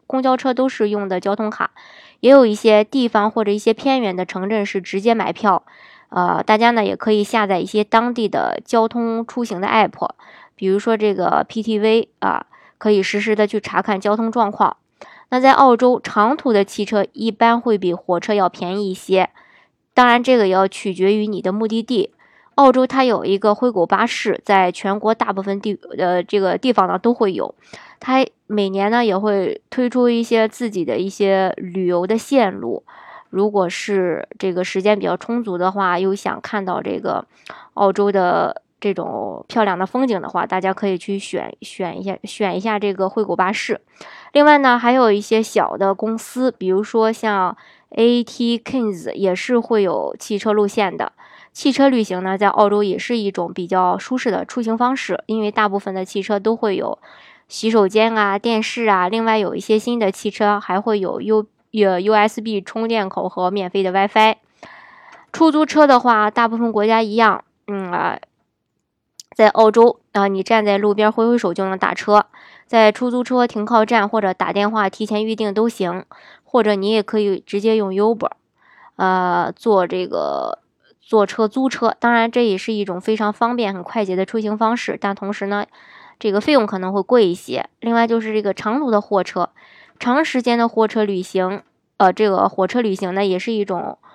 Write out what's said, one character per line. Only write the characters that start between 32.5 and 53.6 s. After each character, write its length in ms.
路， 300
如 200
果 160
是 600
这 140
个 100
时 200
间 160
比 80
较 100
充 260
足 140
的 160
话， 260
又 160
想 280
看 200
到 200
这 160
个 260
澳 180
洲 220
的 480
这 140
种 560
漂 160
亮 140
的 80
风 200
景 140
的 80
话， 160
大 160
家 140
可 120
以 120
去 200
选， 440
选 360
一 40
下， 220
选 300
一 60
下 180
这 140
个 160
灰 160
狗 100
巴 160
士。 300
另 120
外 140
呢， 200
还 140
有 180
一 80
些 240
小 360
的 160
公 240
司， 340
比 160
如 160
说 260
像 460
A 320
T 360
Kings 560
也 200
是 240
会 240
有 360
汽 180
车 160
路 160
线 260
的。 180
汽 160
车 200
旅 120
行 200
呢， 140
在 120
澳 200
洲 140
也 160
是 180
一 140
种 220
比 140